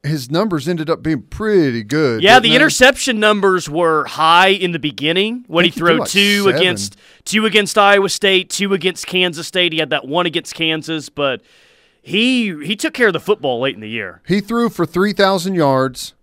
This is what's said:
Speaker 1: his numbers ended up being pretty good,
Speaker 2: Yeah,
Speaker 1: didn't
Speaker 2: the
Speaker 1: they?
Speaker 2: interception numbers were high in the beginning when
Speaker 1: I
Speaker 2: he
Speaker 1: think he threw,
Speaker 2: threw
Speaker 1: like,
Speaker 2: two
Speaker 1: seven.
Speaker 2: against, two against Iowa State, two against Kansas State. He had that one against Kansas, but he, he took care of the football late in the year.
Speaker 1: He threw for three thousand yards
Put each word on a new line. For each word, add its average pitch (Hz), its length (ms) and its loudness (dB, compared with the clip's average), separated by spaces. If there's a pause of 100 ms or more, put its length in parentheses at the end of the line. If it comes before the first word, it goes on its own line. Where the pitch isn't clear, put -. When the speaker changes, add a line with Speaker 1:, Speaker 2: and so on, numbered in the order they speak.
Speaker 1:
his 143 280 -6
numbers 165 380 -2
ended 165 220 -4
up 160 120 -2
being 151 200 -2
pretty 165 600 0
good, 120 400 0
Speaker 2:
Yeah, 202 120 8
Speaker 1:
didn't 254 100 8
Speaker 2:
the 233 60 2
Speaker 1:
they? 226 60 4
Speaker 2:
interception 254 640 2
numbers 196 500 2
were 156 340 0
high 165 440 4
in 185 240 0
the 165 60 -6
beginning 175 680 -4
when 170 180 0
Speaker 1:
I 175 40 2
Speaker 2:
he - 20 2
Speaker 1:
think - 40 -18
he - 60 -8
threw, 170 140 2
Speaker 2:
threw 160 60 0
Speaker 1:
like, - 100 -4
Speaker 2:
two 202 340 2
Speaker 1:
seven. 180 160 2
Speaker 2:
against, 170 360 -2 (280)
two 214 220 -2
against 202 320 0
Iowa 202 320 4
State, 190 400 0
two 196 240 -2
against 180 320 -4
Kansas 180 400 -2
State. 180 260 -2
He 160 60 -4
had 151 120 -4
that 139 160 -4
one 170 200 -2
against 165 280 -6
Kansas, 160 540 -4
but 135 320 -4 (600)
he, 220 520 -2 (120)
he 208 100 -4
took 311 160 -4
care 247 140 2
of 190 80 2
the 160 60 -4
football 131 400 -2
late 131 140 -2
in 101 60 -16
the 107 80 -14
year. 104 380 -10
Speaker 1:
He 196 160 0
threw 233 260 -2
for - 160 -2
three 196 300 -2
thousand 190 400 0
yards 131 580 0 (100)